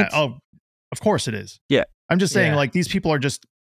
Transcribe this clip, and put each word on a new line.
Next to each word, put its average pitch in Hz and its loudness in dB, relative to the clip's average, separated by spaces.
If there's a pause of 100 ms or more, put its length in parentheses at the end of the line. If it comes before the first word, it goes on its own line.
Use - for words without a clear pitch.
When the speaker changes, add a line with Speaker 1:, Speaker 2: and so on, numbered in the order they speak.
Speaker 1:
next 98 -2
Speaker 2:
oh, 139 -2 (540)
of - -12
course 196 0
it 113 -4
is. 101 -10 (100)
Speaker 1:
Yeah. 135 4 (240)
Speaker 2:
I'm 175 2
just 190 0
saying, 180 2
Speaker 3:
Yeah. 147 2
Speaker 2:
like, 139 0
these 175 0
people 185 0
are 147 2
just, 135 -4 (200)